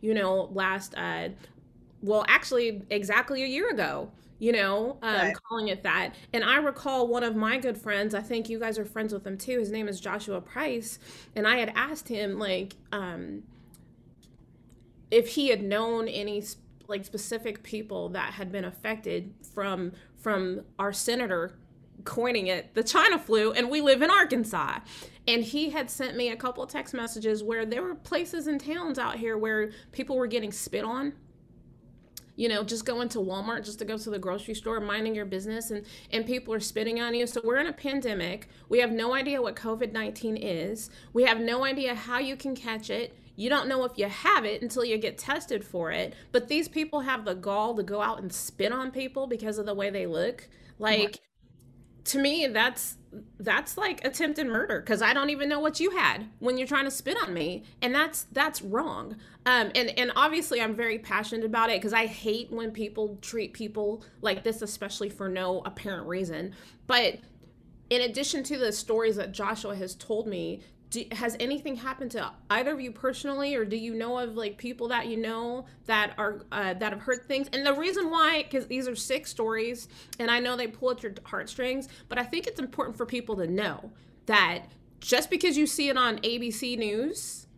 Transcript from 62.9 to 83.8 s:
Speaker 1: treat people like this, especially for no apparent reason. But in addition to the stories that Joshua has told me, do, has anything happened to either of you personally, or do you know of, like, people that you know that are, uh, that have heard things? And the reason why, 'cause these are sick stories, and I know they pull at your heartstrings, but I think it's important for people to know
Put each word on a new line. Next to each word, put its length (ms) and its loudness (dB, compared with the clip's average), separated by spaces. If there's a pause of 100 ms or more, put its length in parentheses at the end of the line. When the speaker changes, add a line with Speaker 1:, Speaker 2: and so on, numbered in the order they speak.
Speaker 1:
treat 320 -6
people 500 -4 (180)
like 220 0
this, 180 -2
especially 480 -6
for 200 -8
no 180 -2 (180)
apparent 420 -6
reason. 460 -4 (340)
But 320 4 (720)
in 120 4
addition 420 -2
to 140 -4
the 140 2
stories 460 2
that 140 -4
Joshua 440 -4
has 200 -6
told 320 -4
me, 340 -4 (300)
do, 220 -6
has 260 -4
anything 380 -2
happened 340 -6
to 200 -4 (180)
either 240 2
of 80 -4
you 100 -6
personally, 640 -2
or 80 2
do 140 -2
you 180 -4
know 240 -2
of, 160 -4
like, 220 -4
people 320 -6
that 180 0
you 80 -2
know 500 -4 (200)
that 320 2
are, 240 -2 (100)
uh, 300 -2
that 100 0
have 100 -8
heard 280 -2
things? 240 0
And 120 0
the 80 6 (120)
reason 260 0
why, 400 4
'cause 160 0
these 220 -2
are 60 -4 (140)
sick 160 0
stories, 600 -2 (320)
and 100 0
I 120 6
know 160 0
they 100 -2
pull 240 0
at 100 -4
your 120 -6 (100)
heartstrings, 640 -4 (220)
but 100 -2
I 60 0
think 200 -4
it's 140 -6
important 380 -4
for 80 -2
people 320 -4
to 100 0
know 460 -2 (320)